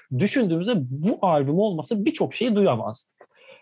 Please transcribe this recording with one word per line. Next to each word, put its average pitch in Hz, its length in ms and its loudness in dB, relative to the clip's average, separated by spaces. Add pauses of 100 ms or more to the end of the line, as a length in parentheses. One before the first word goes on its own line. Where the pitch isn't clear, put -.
(180)
düşündüğümüzde 190 580 0
bu 147 460 -2
albüm 156 380 2
olmasa 196 460 -2
birçok - 280 -2
şeyi 220 220 0
duyamazdık. 117 720 0 (340)